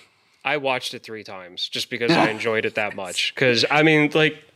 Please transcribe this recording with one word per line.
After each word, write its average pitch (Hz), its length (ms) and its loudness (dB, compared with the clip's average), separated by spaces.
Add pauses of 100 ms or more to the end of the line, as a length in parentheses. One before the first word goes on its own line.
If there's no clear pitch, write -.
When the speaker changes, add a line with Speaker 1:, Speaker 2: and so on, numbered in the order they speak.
(460)
Speaker 1:
I 143 120 0
watched 131 360 -4
it 120 80 -14
three 110 220 -14
times 92 460 -12
just - 200 -8
because 120 220 0
I 113 180 2
Speaker 2:
<laughs> - 0 -
Speaker 1:
enjoyed 110 360 -2
it 107 100 -6
that 104 200 -2
much. 92 380 -6
'Cause, 120 380 2
I 151 100 4
mean, 151 320 4
like, 156 300 0 (120)